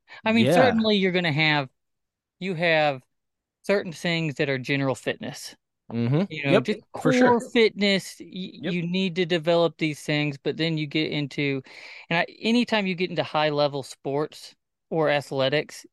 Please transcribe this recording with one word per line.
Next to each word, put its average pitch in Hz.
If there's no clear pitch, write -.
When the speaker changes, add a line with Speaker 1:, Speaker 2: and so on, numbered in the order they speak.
Speaker 1:
I 220
mean, 226
Speaker 2:
Yeah. 269
Speaker 1:
certainly 226
you're 185
gonna 175
have, 147
you 185
have 151
certain 196
things 165
that 151
are 135
general 135
fitness. -
Speaker 2:
Mm-hmm. 120
Speaker 1:
You 151
know, 139
Speaker 2:
Yep, -
Speaker 1:
just -
Speaker 2:
for 254
sure. 247
Speaker 1:
core 247
fitness, 202
y-, 175
Speaker 2:
Yep. 175
Speaker 1:
you 175
need 180
to 180
develop 170
these 156
things, 147
but -
then 160
you 151
get 156
into, 143
and 165
I, 175
anytime 226
you 185
get 175
into 156
high 151
level 143
sports -
or 160
athletics, 139